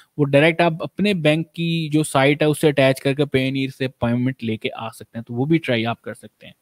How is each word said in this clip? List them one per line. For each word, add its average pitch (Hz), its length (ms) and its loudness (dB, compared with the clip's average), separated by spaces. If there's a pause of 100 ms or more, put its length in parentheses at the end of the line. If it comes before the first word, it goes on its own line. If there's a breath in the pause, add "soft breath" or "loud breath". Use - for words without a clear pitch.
(200 loud breath)
वो 147 60 2
डायरेक्ट 151 360 4
आप 170 200 0
अपने 202 320 -2
बैंक 156 340 0
की 165 420 -4
जो 151 140 2
साइट 147 400 2
है, 151 60 2
उससे 151 180 2
अटैच 135 320 2
करके 139 240 0
Payoneer 135 520 -2
से 131 120 -4
पेमेंट 123 560 -2
लेके 113 260 -4
आ 113 200 -12
सकते - 280 -18
हैं। 113 100 -12
तो 120 60 -12
वो 120 120 -2
भी 160 120 2
ट्राई 123 260 -2
आप 117 160 -6
कर 107 140 -12
सकते - 340 -20
हैं। - 140 -20